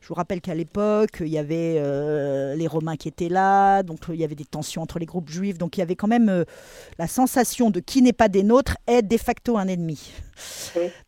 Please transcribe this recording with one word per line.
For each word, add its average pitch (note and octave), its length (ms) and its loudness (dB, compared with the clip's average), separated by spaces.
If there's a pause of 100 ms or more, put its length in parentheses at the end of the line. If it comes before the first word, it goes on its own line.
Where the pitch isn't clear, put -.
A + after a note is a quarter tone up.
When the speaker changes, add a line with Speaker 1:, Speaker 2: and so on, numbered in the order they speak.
Speaker 1:
je - 60 -20
vous E3 80 -12
rappelle F3 260 -4
qu'à F3 140 -6
l'époque, G#3 640 0
il E3 80 -4
y D#3 100 -2
avait, E3 400 -2
euh, C#3+ 800 -2
les E3 100 -2
Romains D#3+ 320 -4
qui - 100 -10
étaient E3+ 220 -6
là, G3 540 4
donc, E3 260 -12
euh, E3 60 -6
il D#3 40 -4
y D#3+ 40 -2
avait D3+ 100 -2
des D3 120 -12
tensions D3+ 360 -8
entre D#3+ 160 -8
les E3+ 80 -6
groupes D#3+ 240 -8
juifs. F3+ 300 -4
Donc, E3+ 180 -6
il G3 40 2
y - 20 0
avait E3+ 120 -2
quand G3+ 120 -4
même, A3+ 220 4
euh, F3 160 2 (520)
la E3 80 -4
sensation B3 640 0
de F3+ 100 0
qui - 220 0
n'est B3 100 8
pas A3 160 4
des F#3+ 140 2
nôtres A#3 360 4 (100)
est A#3+ 160 4
de G#3 140 2
facto A#3+ 420 -2
un F#3+ 80 -2
ennemi. E3+ 340 -4 (720)
Speaker 2:
Oui. E3+ 60 0 (260)